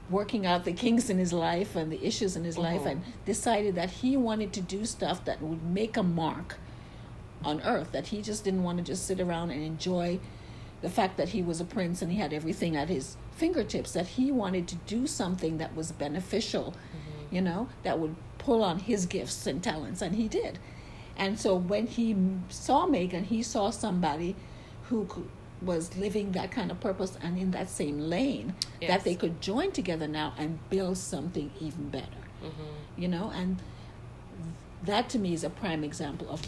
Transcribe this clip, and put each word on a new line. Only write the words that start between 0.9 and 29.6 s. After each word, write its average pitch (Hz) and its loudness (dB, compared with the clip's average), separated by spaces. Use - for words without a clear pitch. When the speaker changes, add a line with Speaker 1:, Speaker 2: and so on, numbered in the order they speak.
Speaker 1:
in 185 4
his 180 4
life 170 2
and 160 0
the - -4
issues 196 2
in 170 -2
his 170 -2
life 170 2
Speaker 2:
Mm-hmm. 143 0
Speaker 1:
and 151 -2
decided 208 2
that 180 0
he 254 2
wanted 214 2
to 202 -2
do 185 -2
stuff 180 0
that - -2
would 160 -2
make 196 0
a 220 4
mark 170 0
on 151 0
earth, 185 0
that 147 -2
he 208 -4
just 214 -4
didn't 185 2
want 175 2
to 175 0
just 175 -2
sit 185 0
around 170 2
and 151 -2
enjoy 175 0
the - -2
fact 190 2
that 170 2
he 190 0
was 170 0
a 175 0
prince 175 0
and 170 0
he 202 2
had 151 0
everything 160 0
at 143 2
his 135 -2
fingertips, 262 0
that 175 0
he 262 4
wanted 190 2
to - -6
do 233 0
something 180 0
that 156 -4
was 160 -4
beneficial, 156 0
Speaker 2:
Mm-hmm. - -10
Speaker 1:
you 185 4
know, 190 2
that 165 2
would 160 0
pull 226 6
on 175 4
his 202 2
gifts - -2
and 185 0
talents, 160 -2
and 190 0
he 220 2
did. 392 0
And 196 0
so 196 6
when 196 2
he 226 2
m-, 190 4
saw - 4
Meghan, 185 4
he 226 2
saw 214 2
somebody 175 2
who 220 2
cou-, - -8
was 175 0
living 196 0
that 185 0
kind 180 0
of 185 -6
purpose 190 0
and 175 0
in 185 2
that 185 -2
same 147 -2
lane, 170 0
that 170 0
Speaker 2:
Yes. 185 6
Speaker 1:
they 180 2
could 170 0
join 285 2